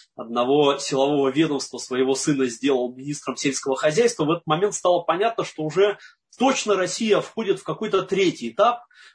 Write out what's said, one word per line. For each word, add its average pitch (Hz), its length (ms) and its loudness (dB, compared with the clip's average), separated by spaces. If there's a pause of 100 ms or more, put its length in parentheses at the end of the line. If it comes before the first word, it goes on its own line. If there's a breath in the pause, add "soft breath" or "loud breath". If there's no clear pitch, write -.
(160 soft breath)
одного 131 640 2
силового 139 520 0
ведомства 139 500 -2
своего 131 360 0
сына 135 300 0
сделал 123 480 -2
министром 139 420 -10
сельского 135 400 -4
хозяйства. 165 500 2
В 151 60 0
этот - 140 -4
момент 175 300 0
стало 180 260 2
понятно, 175 420 -2
что - 200 -8
уже 190 340 2 (400 loud breath)
точно 233 380 2
Россия 185 460 0
входит 196 380 -2
в - 40 -18
какой-то 190 400 -2
третий 175 480 0
этап. 233 320 2 (320 soft breath)